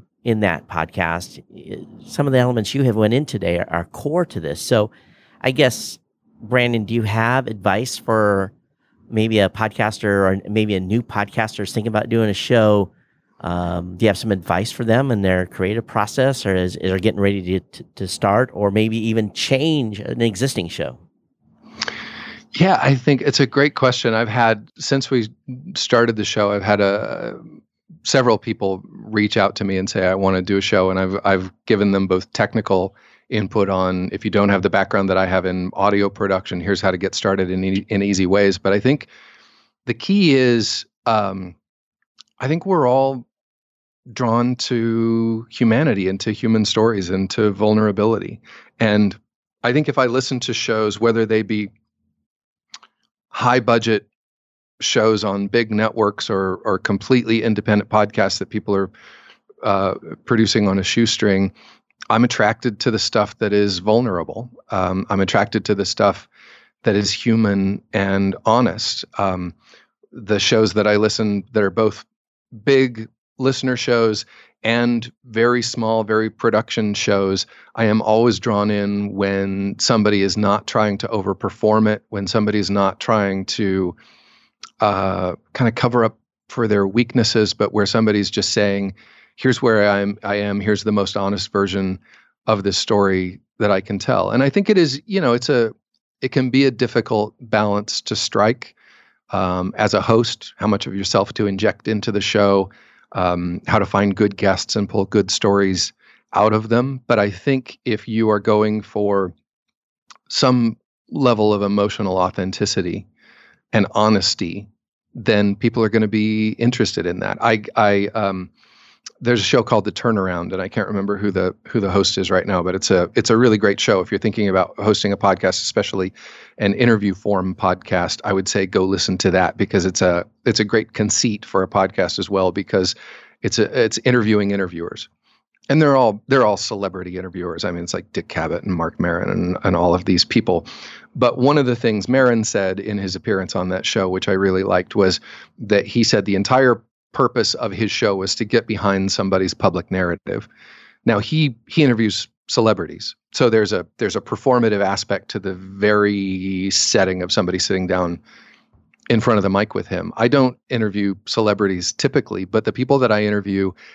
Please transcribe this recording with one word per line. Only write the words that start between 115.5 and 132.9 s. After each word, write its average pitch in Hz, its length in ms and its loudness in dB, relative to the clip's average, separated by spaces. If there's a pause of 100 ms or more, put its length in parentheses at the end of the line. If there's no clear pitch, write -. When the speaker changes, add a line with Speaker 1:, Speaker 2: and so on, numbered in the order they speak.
Speaker 2:
people 117 280 0
are 107 60 2
gonna 107 180 2
be 107 500 0
interested 117 480 0
in 87 140 -4
that. 98 220 -4
I, 113 220 2 (120)
I, 101 380 4
um, 98 360 -4 (680)
there's 120 200 2
a 98 40 -2
show 123 200 4
called 107 220 0
The 104 60 -4
Turnaround, 92 640 -2
and 92 80 -4
I 92 60 -6
can't 104 200 -4
remember 101 300 -4
who 101 140 -2
the, 92 240 -2 (120)
who 117 120 -2
the 98 100 0
host 95 300 0
is 90 100 -2
right 92 160 2
now, 95 160 0
but 90 140 -2
it's - 160 -2
a, 87 240 4
it's - 160 2
a 113 60 6
really 117 200 6
great 101 220 2
show. 104 200 2
If 90 120 -4
you're 98 80 -2
thinking 104 280 -2
about 92 300 0
hosting 101 340 0
a 98 60 -2
podcast, 95 460 0
especially 95 500 -4 (460)
an 101 160 2
interview 104 400 2
form 92 400 -2
podcast, 90 680 -2
I 104 60 -2
would 95 160 -2
say 98 200 -2
go 95 180 0
listen 95 340 -2
to 95 120 2
that, 90 260 2
because 95 300 0
it's 92 160 -2
a, 87 200 2 (220)
it's 113 140 0
a 107 60 0
great 107 280 -2
conceit 104 520 -2
for 95 180 -2
a 90 40 -2
podcast 95 520 -2
as 95 100 -6
well, 95 220 0
because 95 420 -2 (480)